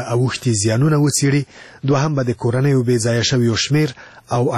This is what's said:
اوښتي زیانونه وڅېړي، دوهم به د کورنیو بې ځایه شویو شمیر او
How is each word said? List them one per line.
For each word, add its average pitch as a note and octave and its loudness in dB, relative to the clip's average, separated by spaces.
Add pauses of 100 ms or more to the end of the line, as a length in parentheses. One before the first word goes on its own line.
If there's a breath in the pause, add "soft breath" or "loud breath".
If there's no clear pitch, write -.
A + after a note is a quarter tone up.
(140)
اوښتي B2 0 (120)
زیانونه B2+ 2
وڅېړي، C#3+ 2 (400 loud breath)
دوهم C#3 0
به C3+ 0
د B2 0
کورنیو B2+ 0
بې B2 2
ځایه A#2 0
شویو A#2 2 (100)
شمیر D3+ 0 (420 loud breath)
او B2 0 (140)